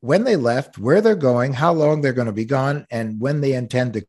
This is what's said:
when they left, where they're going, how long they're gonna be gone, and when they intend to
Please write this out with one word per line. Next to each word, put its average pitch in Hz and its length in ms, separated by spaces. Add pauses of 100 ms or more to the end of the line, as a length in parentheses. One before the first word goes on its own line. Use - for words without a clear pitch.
when 160 240
they 240 120
left, 123 420
where 127 220
they're 220 140
going, 131 380
how 151 200
long 151 280
they're 139 120
gonna 120 200
be 110 120
gone, 135 460
and 110 300
when 143 200
they 139 140
intend 123 400
to 107 140